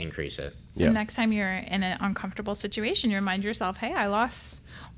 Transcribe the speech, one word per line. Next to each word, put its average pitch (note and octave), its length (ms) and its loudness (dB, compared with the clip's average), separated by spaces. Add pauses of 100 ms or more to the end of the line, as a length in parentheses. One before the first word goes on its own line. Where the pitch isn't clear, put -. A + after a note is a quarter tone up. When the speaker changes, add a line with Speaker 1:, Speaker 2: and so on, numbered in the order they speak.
Speaker 1:
increase D2 400 -4
it. C#2 140 -6 (180)
Speaker 2:
So - 120 2
Speaker 3:
Yeah. A3+ 60 8
Speaker 2:
next A3 240 2
time A3 180 4
you're G#3 140 2 (120)
in F#3+ 260 0
an F#3 160 0
uncomfortable F#3+ 560 -2
situation, A3 540 2
you G3+ 60 4
remind G3 280 2
yourself, G#3 320 0
"Hey, A#3 160 -2
I A#3+ 140 2
lost A3 560 0 (360)